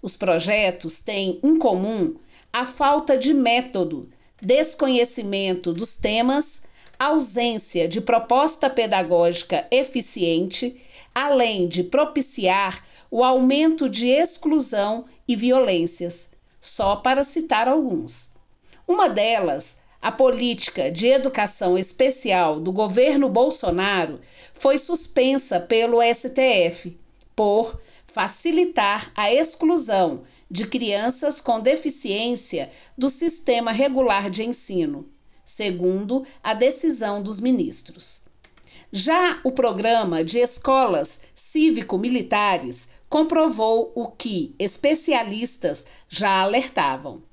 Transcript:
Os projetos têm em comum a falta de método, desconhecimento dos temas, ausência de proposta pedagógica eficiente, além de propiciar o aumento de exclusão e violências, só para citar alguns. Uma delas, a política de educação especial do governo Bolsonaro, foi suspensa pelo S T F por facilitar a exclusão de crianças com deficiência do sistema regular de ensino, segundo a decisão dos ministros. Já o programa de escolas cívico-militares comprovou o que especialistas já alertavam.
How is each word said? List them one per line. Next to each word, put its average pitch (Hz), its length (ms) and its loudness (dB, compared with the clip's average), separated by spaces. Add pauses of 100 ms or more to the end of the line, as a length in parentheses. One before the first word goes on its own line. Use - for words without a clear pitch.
Os - 160 -10
projetos 180 840 0
têm 196 440 -4
em 311 140 6
comum 208 580 0 (360)
a 247 140 -2
falta 285 500 2
de 262 160 2
método, 233 800 0 (300)
desconhecimento 214 1300 0
dos 185 240 -8
temas, 247 680 -2 (360)
ausência 240 880 -2
de 202 120 -4
proposta 247 680 0
pedagógica 175 1000 0
eficiente, 208 1040 -2 (380)
além 240 520 2
de 170 180 -2
propiciar 196 1000 0 (260)
o 233 140 2
aumento 269 640 4
de 220 200 -2
exclusão 254 960 0 (220)
e 240 80 0
violências, 196 920 0 (320)
só 202 360 -2
para 262 280 2
citar 269 440 0
alguns. 262 640 -2 (560)
Uma 370 220 2
delas, 202 680 0 (220)
a 220 120 -4
política 240 800 0
de 170 160 -2
educação 220 720 2
especial 185 840 0
do 180 120 -4
governo 240 560 2
Bolsonaro, 190 920 0 (320)
foi 277 240 2
suspensa 262 840 0
pelo 233 440 2
S 233 260 2
T 262 140 0
F 185 560 2 (360)
por 214 460 0 (260)
facilitar 214 1080 -2
a 208 160 0
exclusão 247 920 0 (260)
de 185 160 -6
crianças 247 760 -2
com 226 180 0
deficiência 233 1120 -4 (260)
do 269 120 0
sistema 247 640 -2
regular 240 560 2
de 202 160 -4
ensino, 170 640 -6 (380)
segundo 196 760 -2 (200)
a 220 100 -2
decisão 220 720 0
dos 202 180 -8
ministros. - 800 -4 (720)
Já 320 500 0
o 262 80 0
programa 220 720 0
de 175 180 -2
escolas 240 840 0 (120)
cívico-militares 208 1600 0 (180)
comprovou 233 840 2
o 233 140 -6
que 185 500 -6
especialistas 226 1300 -2 (200)
já 190 360 0
alertavam. 147 800 -2 (100)